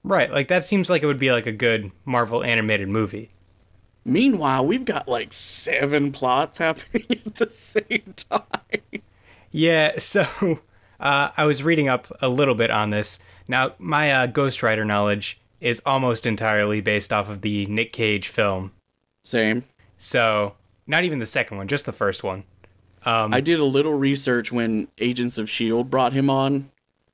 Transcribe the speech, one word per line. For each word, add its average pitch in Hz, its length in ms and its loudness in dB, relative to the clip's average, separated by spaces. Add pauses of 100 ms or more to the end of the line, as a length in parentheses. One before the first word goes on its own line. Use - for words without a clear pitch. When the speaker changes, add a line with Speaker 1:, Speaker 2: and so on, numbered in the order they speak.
Speaker 1:
Right, 190 260 2
like, 143 180 0
that 180 160 2
seems 190 240 0
like 170 140 2
it 151 40 0
would 139 120 0
be, 131 140 2
like, 117 140 2
a 113 60 -2
good 107 380 0 (140)
Marvel 120 400 0
animated 107 440 2
movie. 107 420 -2 (760)
Speaker 2:
Meanwhile, 147 600 2
we've 247 180 0
got, - 240 -4
like, 117 240 -4
seven 143 800 -2
plots 131 460 0
<laughs> - 0 -
happening 170 680 -4
at 214 100 -12
the 220 140 0
same - 640 -6
time. - 880 -8 (480)
Speaker 1:
Yeah, 156 480 2
so, 175 640 0 (400)
uh, 143 360 2
I 151 80 2
was 139 180 2
reading 156 260 2
up 127 180 0 (160)
a 131 60 2
little 131 260 2
bit 110 160 2
on 107 200 0
this. 104 280 -4 (300)
Now, 131 300 0
my, 151 340 0
uh, 127 140 2
Ghost 135 360 -2
Rider 110 220 2
knowledge 104 540 0 (220)
is 117 240 -2
almost 131 420 0
entirely 107 540 0
based 104 320 -2
off 104 160 0
of 101 120 -10
the 104 260 -2
Nick 110 260 -4
Cage 107 360 -2
film. 95 440 -2 (520)
Speaker 2:
Same. 113 400 0 (340)
Speaker 1:
So, 107 560 0 (320)
not 160 180 0
even 156 140 -2
the 113 80 -4
second 110 320 -4
one, 98 100 -8
just 139 160 -2
the 120 80 -6
first 98 320 -2
one. 95 200 -6 (600)
Um, 113 300 2
Speaker 2:
I 131 60 4
did 160 200 0
a 147 40 4
little 143 300 2
research 135 580 0
when 113 360 -2 (100)
Agents 123 400 -2
of 107 120 -6
shield 117 400 0
brought 131 220 2
him 135 180 2
on, 139 400 0 (440)